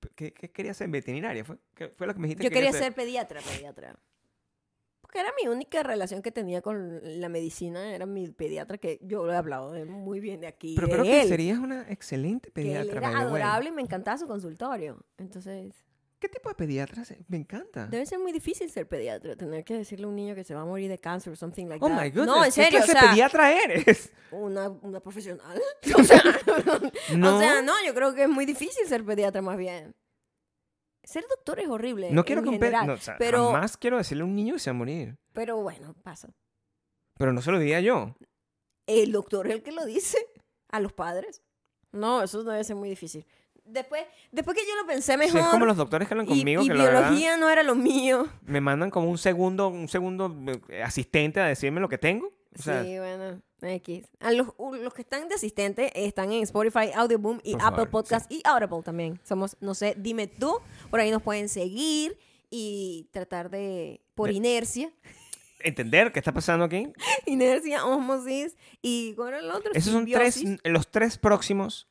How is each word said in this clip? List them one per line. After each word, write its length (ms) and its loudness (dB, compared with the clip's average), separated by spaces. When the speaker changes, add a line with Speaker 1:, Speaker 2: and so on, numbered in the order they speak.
Speaker 1:
¿qué, 180 -14
qué 180 -18
quería 220 -10
ser? 160 -8
¿Veterinaria?" 560 -8
¿Fue? 120 -16
¿Qué 140 -14
fue 180 -10
lo 60 -6
que 60 -10
me 80 -4
dijiste 160 -6
Speaker 2:
Yo 60 2
Speaker 1:
que 60 -2
quería 160 2
Speaker 2:
quería 140 0
Speaker 1:
ser? 80 -4
Speaker 2:
ser 20 -12
pediatra, 460 -8
pediatra. 540 -14
Porque 200 -12
era 100 -4
mi 60 -2
única 360 -4
relación 380 -6
que 100 -8
tenía 300 -6
con 380 -8
la 80 -8
medicina, 640 -8
era 100 -10
mi 240 -8
pediatra, 480 -10
que 260 -8
yo 220 -6
lo 60 -2
he 60 -2
hablado 340 -6
de, 140 -12
muy 340 -10
bien 220 -12
de 60 -12
aquí, 280 -14
Speaker 1:
Pero 120 0
Speaker 2:
de 60 2
Speaker 1:
creo 120 4
que 160 8
Speaker 2:
él. 80 6
Speaker 1:
serías 300 2
una 300 -8
excelente 640 -6
Speaker 2:
Que 100 -8
él 60 -4
Speaker 1:
pediatra, 300 -4
Speaker 2:
era 120 -4
Speaker 1:
by 20 -4
the 60 -2
way. 80 -2
Speaker 2:
adorable 280 0
y 20 -12
me 100 -8
encantaba 360 -6
su 100 -10
consultorio. 760 -10
Entonces 560 -16
Speaker 1:
¿Qué 100 -6
tipo 180 -12
de 80 -10
pediatra 480 -6
se-? 240 -20
Me 80 -6
encanta. 520 -10
Speaker 2:
debe 180 -6
ser 120 -8
muy 140 -4
difícil 400 -6
ser 160 -8
pediatra, 480 -8
tener 300 -10
que 80 -8
decirle 320 -10
a 20 -10
un 80 -8
niño 200 -8
que 100 -14
se 100 -12
va 60 -8
a 40 -8
morir 240 -6
de 80 -8
cáncer 360 -8
o 20 -14
something 320 -10
like 160 -8
Speaker 1:
Oh 60 4
Speaker 2:
that. 120 0
Speaker 1:
my 80 -2
goodness, 180 0
Speaker 2:
No, 100 6
en 80 8
Speaker 1:
¿qué 60 4
Speaker 2:
serio, 280 8
Speaker 1:
clase 120 6
Speaker 2:
o 20 8
sea, 80 10
Speaker 1:
de 80 12
pediatra 540 6
eres? 500 4
Speaker 2:
una, 380 -6
una 320 -12
profesional. 600 -10
<laughs> 180 6
O 60 12
sea, 180 12
Speaker 1:
No. 180 8
Speaker 2:
o 40 4
sea, 220 6
no, 120 2
yo 80 -2
creo 220 0
que 80 2
es 60 4
muy 160 0
difícil 420 -4
ser 160 -2
pediatra 380 -2
más 160 -6
bien. 360 -10
Ser 260 -10
doctor 300 -4
es 80 -4
horrible 440 -4
Speaker 1:
No 120 4
quiero 160 0
Speaker 2:
en 60 -2
Speaker 1:
que 60 0
un 80 -2
pe-, 80 2
Speaker 2:
general, 200 2
Speaker 1:
no, 60 -2
o 40 -6
sea, 200 -12
Speaker 2:
pero 340 2
Speaker 1:
jamás 240 0
quiero 220 -2
decirle 260 -4
a 20 -4
un 120 -4
niño 160 -2
que 80 -4
se 80 -6
va 60 -2
a 20 -4
morir. 400 -8
Speaker 2:
Pero 240 -6
bueno, 360 -10
pasa. 260 -20
Speaker 1:
Pero 160 2
no 80 -2
se 100 -2
lo 80 4
diría 220 2
yo. 340 0
Speaker 2:
El 240 4
doctor 360 -2
es 80 -2
el 80 -8
que 100 -14
lo 100 -8
dice 340 -2
a 100 -4
los 140 -4
padres. 480 -8
No, 320 0
eso 220 -6
debe 180 -2
ser 140 -8
muy 100 -8
difícil. 380 -12
Después, 380 -8
después 260 -4
que 80 -2
yo 100 -4
lo 100 -4
pensé 320 0
Speaker 1:
Sí, 60 4
es 100 4
Speaker 2:
mejor, 180 6
Speaker 1:
como 140 6
los 120 4
doctores 300 0
que 60 -4
hablan 140 -2
Speaker 2:
y, 100 4
Speaker 1:
conmigo, 260 2
Speaker 2:
y 40 4
Speaker 1:
que 60 4
la 100 6
verdad 260 8
Speaker 2:
biología 280 4
no 120 4
era 140 6
lo 120 4
mío. 520 4
Speaker 1:
me 180 -2
mandan 300 2
como 200 0
un 80 -2
segundo, 520 2
un 180 -8
segundo, 480 -4
eh, 140 -8
asistente 560 0
a 80 4
decirme 340 0
lo 80 0
que 80 -4
tengo. 300 0
O 20 -12
sea 220 -4
Speaker 2:
Sí, 160 -8
bueno, 420 -10
X. 440 -8
A 140 2
los, 240 2
u-, 180 -10
los 180 -10
que 100 -18
están 260 -8
de 60 -4
asistente 560 -2
están 280 -4
en 100 0
Spotify, 500 0
Audioboom 480 0
y 120 -6
Speaker 1:
Por 80 -4
Speaker 2:
Apple 140 4
Speaker 1:
favor, 40 -12
Speaker 2:
Podcast 400 -2
Speaker 1:
sí. 140 -8
Speaker 2:
y 40 4
Audible 360 2
también. 400 -6
Somos, 380 -4
no 120 -6
sé, 240 -2
dime 300 -4
tú. 320 -2
Por 80 2
ahí 100 4
nos 140 0
pueden 240 -4
seguir 720 -2
y 600 -8
tratar 380 -10
de, 520 -8
por 140 -2
Speaker 1:
De 80 0
Speaker 2:
inercia. 560 -2
Speaker 1:
entender 500 2
qué 80 -4
está 140 -2
pasando 320 2
aquí. 260 -4
Speaker 2:
<laughs> 200 0
Inercia, 580 2
osmosis 720 -2
y 340 -2
¿cuál 140 -6
era 100 -8
el 120 -10
otro? 220 -6
Speaker 1:
Esos 200 2
son 120 2
tres, 300 4
Speaker 2:
Simbiosis. 340 -4
Speaker 1:
los 220 2
tres 260 0
próximos. 720 0